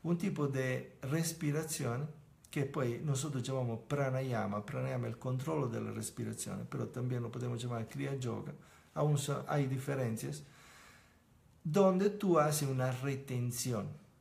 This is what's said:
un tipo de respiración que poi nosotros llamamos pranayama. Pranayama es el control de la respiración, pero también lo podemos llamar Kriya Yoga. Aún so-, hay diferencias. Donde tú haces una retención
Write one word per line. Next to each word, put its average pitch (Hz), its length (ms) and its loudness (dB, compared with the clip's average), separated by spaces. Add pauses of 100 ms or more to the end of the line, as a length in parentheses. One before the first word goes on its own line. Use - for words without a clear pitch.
un 170 120 4
tipo 156 300 0
de 131 560 -2
respiración 147 1040 0 (400)
que 143 160 0
poi 127 400 -2
nosotros 135 380 0
llamamos 123 460 -2
pranayama. 127 760 0
Pranayama 127 440 -2
es 110 60 -4
el - 40 -12
control 131 540 0
de 113 80 -2
la 107 100 -4
respiración, 110 800 -6
pero 117 160 -2
también 127 380 -2
lo 113 80 -6
podemos 120 280 -4
llamar 117 280 -4
Kriya 139 260 -4
Yoga. 113 400 -4 (400)
Aún 151 240 4
so-, 135 300 -2
hay 143 180 2
diferencias. 131 800 -2 (1200)
Donde 190 460 6
tú 185 280 4
haces 147 300 4
una 127 240 2
retención 123 960 -2 (320)